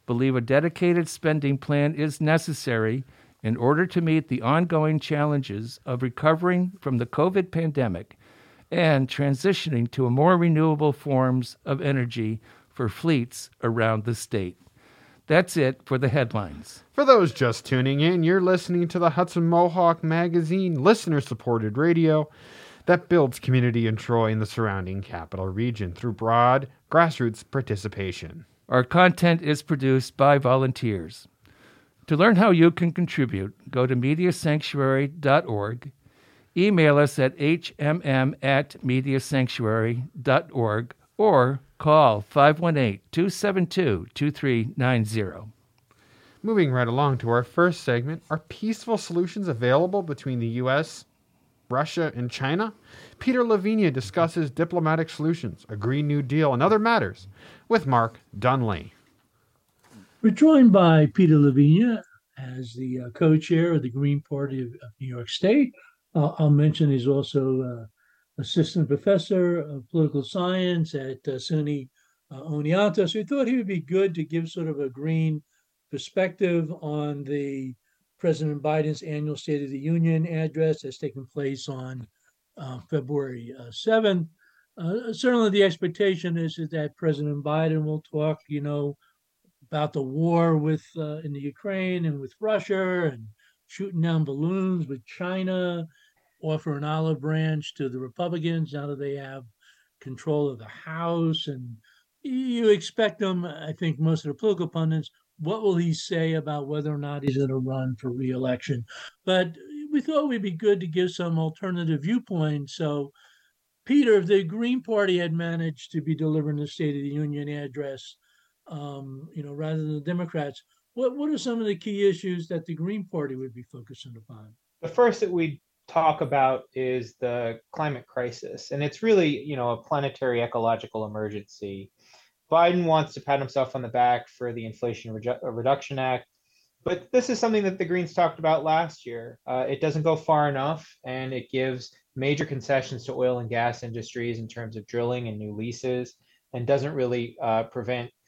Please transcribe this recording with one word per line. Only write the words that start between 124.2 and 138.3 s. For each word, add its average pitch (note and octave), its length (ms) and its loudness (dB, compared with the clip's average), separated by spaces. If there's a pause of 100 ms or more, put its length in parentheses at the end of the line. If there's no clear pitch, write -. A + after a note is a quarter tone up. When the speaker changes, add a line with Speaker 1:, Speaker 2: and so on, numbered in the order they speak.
Speaker 4:
The E3 80 -8
first A#3 320 4
that F#3+ 100 0
we D#3+ 300 -2 (260)
talk D#3+ 340 2
about C3 420 2 (120)
is B2+ 440 -4
the A#2+ 400 -4 (120)
climate C#3+ 340 -6
crisis. - 640 -10
And C#3+ 120 -4
it's D3 180 -6
really, F3 420 2
you D3 120 -8
know, A#2+ 160 -2
a A#2 60 -4
planetary B2+ 640 -2
ecological A2+ 640 -2
emergency. G#2 840 -10 (640)
Biden F3 320 4
wants D#3+ 300 0
to - 80 -14
pat C#3 180 0
himself C3 360 -2
on C3 80 -6
the A#2 40 -8
back B2 400 0
for A#2+ 260 -8
the A2+ 120 -10
Inflation A2+ 480 -8
Reju-, A2+ 300 -6
uh, - 80 -6
Reduction C3+ 480 -2
Act, C3 260 -4 (580)
but F3+ 280 -4
this B3 180 2
is A#3 80 -2
something A3 260 0
that F#3+ 140 -2
the F#3+ 80 -4
Greens F3 280 -4
talked E3 260 0